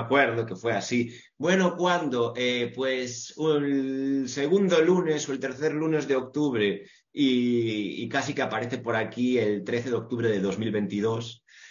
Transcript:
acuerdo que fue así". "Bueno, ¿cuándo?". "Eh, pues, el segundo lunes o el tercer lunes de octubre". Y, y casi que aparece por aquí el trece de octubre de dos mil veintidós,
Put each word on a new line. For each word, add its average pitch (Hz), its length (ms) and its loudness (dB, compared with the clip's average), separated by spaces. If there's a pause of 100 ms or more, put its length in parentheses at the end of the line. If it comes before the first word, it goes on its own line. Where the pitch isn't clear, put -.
acuerdo 117 400 2
que 95 100 -10
fue 113 180 -2
así". 117 380 0 (240)
"Bueno, 180 400 2
¿cuándo?". 151 640 0
"Eh, 123 380 0
pues, 127 640 -4
el 139 880 0
segundo 165 520 2
lunes 160 460 2
o 139 60 -4
el 131 60 -4
tercer 135 340 -2
lunes 151 340 0
de 135 80 2
octubre". 123 680 0 (280)
Y, 120 920 0
y 117 60 -6
casi 135 260 -4
que 135 80 -2
aparece 113 340 -4
por 117 180 -2
aquí 120 440 0
el 104 240 0
trece 120 260 -2
de 120 60 0
octubre 117 340 -2
de 104 120 2
dos 95 180 0
mil 113 120 -2
veintidós, 104 720 -2 (280)